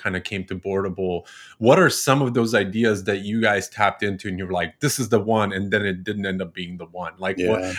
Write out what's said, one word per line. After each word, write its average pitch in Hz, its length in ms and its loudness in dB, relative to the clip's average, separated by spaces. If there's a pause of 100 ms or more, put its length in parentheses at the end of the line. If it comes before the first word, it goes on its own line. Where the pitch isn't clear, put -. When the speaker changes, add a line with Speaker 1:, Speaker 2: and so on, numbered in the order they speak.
Speaker 1:
kinda 92 200 -4
came 95 240 -8
to - 100 -10
Boardable. 92 720 -4 (320)
What 131 220 8
are 165 100 6
some 139 320 2
of 123 120 -2
those 117 200 2
ideas 104 480 2
that 98 200 -2
you 107 200 -2
guys 104 260 0
tapped 104 360 0
into 101 240 -4
and 92 100 -6
you 95 80 -6
were 90 60 -6
like, 87 260 -4
"This 139 220 -2
is 117 80 -2
the 113 100 4
one," 104 340 2
and 98 200 -2
then 104 120 2
it 92 200 -4
didn't 101 220 -4
end 95 140 -2
up 90 140 -8
being 90 220 -10
the 85 100 -12
one? 85 320 -10
Like, 95 200 -4
what, 90 220 2
Speaker 2:
Yeah. 92 180 -6